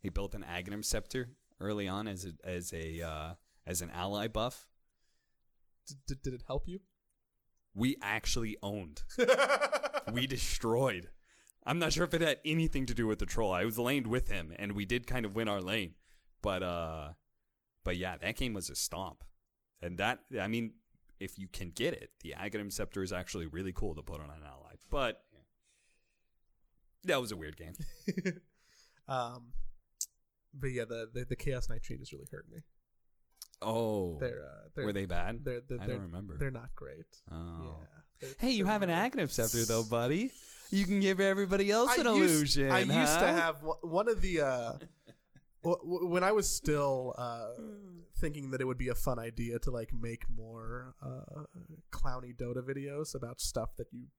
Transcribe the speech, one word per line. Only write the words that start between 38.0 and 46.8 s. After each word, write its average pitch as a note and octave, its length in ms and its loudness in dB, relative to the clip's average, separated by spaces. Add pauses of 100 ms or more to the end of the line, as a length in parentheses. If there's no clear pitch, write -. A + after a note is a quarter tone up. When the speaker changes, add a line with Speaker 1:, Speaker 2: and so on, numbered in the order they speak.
Speaker 2:
They're, C3+ 100 -10 (100)
Speaker 1:
Hey, B3+ 100 2
you G#3+ 140 4
Speaker 2:
they're G3 80 4
Speaker 1:
have G#3 100 2
an F#3 60 2
Speaker 2:
not F#3 240 2
great. G3+ 140 0
Speaker 1:
Aghanim C3 40 -2
Scepter, A2+ 340 2
though, A2+ 200 2
buddy. B2+ 480 2 (400)
You G3 140 4
can G3+ 120 4
give F#3+ 220 4
everybody G3 500 4
else A#3 260 6
Speaker 2:
I - 40 4
Speaker 1:
an A#3+ 160 6
Speaker 2:
used, D3+ 400 6
Speaker 1:
illusion, C3+ 160 6
Speaker 2:
I - 80 6
used C#3 100 2
Speaker 1:
huh? D#3 300 6
Speaker 2:
to F#3+ 80 8
have E3 340 2
one, D#3 200 -2
one F3 260 2
of G#3+ 120 4
the, F3 200 4
uh, B2+ 320 2 (920)
w-, E3+ 220 2
w-, F3 240 -2
when F3+ 160 4
I G3 80 6
was G#3 180 4
still, C#3 680 2